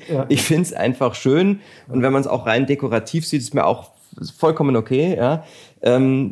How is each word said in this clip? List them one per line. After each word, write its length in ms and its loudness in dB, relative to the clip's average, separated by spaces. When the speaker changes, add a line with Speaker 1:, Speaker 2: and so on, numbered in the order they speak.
Speaker 1:
Ja. 220 -2
Speaker 2:
Ich 140 2
find's 280 0
einfach 440 -2
schön. 440 2
Und 140 -2
wenn 100 2
man's 140 0
auch 180 -4
rein 220 2
dekorativ 580 -2
sieht, 160 -2
ist 140 -12
mir 100 2
auch 240 -2
vollkommen 400 2
okay, 400 0
ja. 260 0
Ähm, 500 2